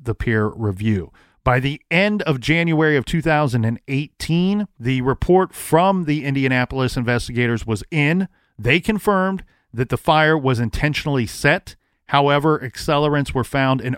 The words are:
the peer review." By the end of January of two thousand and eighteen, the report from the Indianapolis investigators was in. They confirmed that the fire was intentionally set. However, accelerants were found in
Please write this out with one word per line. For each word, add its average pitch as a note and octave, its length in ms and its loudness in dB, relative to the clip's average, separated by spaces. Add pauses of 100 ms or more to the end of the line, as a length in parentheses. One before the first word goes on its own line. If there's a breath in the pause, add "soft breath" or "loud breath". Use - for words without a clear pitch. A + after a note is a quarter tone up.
the F2 120 -6
peer A2 320 0
review." G#2 640 -2 (300 soft breath)
By B2+ 180 2
the C#3 200 -4 (120)
end G3+ 300 0
of C#3 180 -2
January D#3 560 2
of B2+ 80 0
two E3 160 -2
thousand D3 440 2
and A2+ 240 -2
eighteen, E3+ 800 -2 (100)
the C3 220 -2
report F3 520 2
from F3+ 520 2
the D3+ 200 -2
Indianapolis C3 720 0
investigators A#2+ 680 0
was A2 240 -4
in. E3 380 0 (280)
They B2 220 2
confirmed F#3+ 640 0 (320)
that A#2 140 -4
the B2 80 -2
fire D#3 420 4
was C3 220 0
intentionally C#3 640 -2
set. - 500 -2 (300)
However, C#3+ 540 2
accelerants D3 760 -2
were B2 100 -2
found C3+ 360 0
in B2+ 160 -4